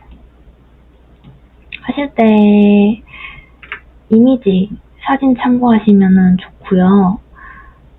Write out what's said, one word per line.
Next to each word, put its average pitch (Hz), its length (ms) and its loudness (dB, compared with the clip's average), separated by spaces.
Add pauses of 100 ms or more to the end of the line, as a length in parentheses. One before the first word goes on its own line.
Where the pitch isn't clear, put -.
(1800)
하실 277 340 -8
때 208 880 2 (1080)
이미지, 220 600 0 (300)
사진 269 360 -4
참고하시면은 208 1000 0
좋고요. 190 800 -2 (800)